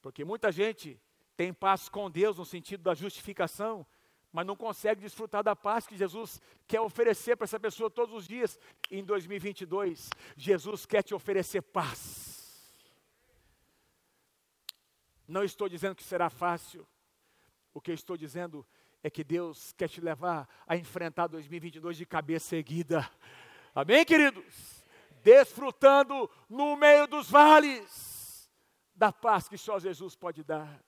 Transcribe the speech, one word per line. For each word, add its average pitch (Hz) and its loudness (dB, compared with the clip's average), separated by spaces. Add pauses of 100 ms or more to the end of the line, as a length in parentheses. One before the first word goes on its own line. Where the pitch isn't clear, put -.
Porque 147 -14
muita 214 -2
gente 165 -6 (360)
tem 180 -4
paz 190 -2
com 202 -10
Deus 185 -2
no 180 -14
sentido 175 -16
da 180 0
justificação, 196 -10 (460)
mas 170 -8
não 196 -10
consegue 202 -4
desfrutar 214 -8
da 202 0
paz 226 -4
que 220 -20
Jesus 185 -8 (260)
quer 220 -2
oferecer 233 0
pra 220 -8
essa 226 -10
pessoa 220 -6
todos 226 -4
os 190 -14
dias. 226 -6 (320)
Em 196 -10
dois 190 -6
mil 196 -12
e - -10
vinte 190 -12
e 185 -12
dois, 175 -8 (260)
Jesus 180 -2
quer 208 0
te 208 -8
oferecer 190 -4
paz. - -12 (2250)
Não 185 -6
estou 202 -6
dizendo 175 -8
que - -20
será 175 -2
fácil. 175 -6 (880)
O - -16
que 175 -12
eu 165 -6
estou 170 -12
dizendo 151 -12 (340)
é 151 -6
que 156 -10
Deus 165 -6
quer 175 -6
te 170 -12
levar 160 -6 (180)
a 165 0
enfrentar 170 -6
dois 160 -12
mil 170 -14
e 165 -10
vinte 160 -14
e - -18
dois 165 -10
de 170 -14
cabeça 160 -4
erguida. 156 -4 (640)
Amém, 202 4
queridos? 285 2 (400)
Desfrutando 269 6 (200)
no 285 -2
meio 294 10
dos 294 -6
vales 285 6 (840)
da 202 2
paz 214 -2
que 196 -18
só 208 -6
Jesus 175 -10
pode 160 -12
dar. 151 -10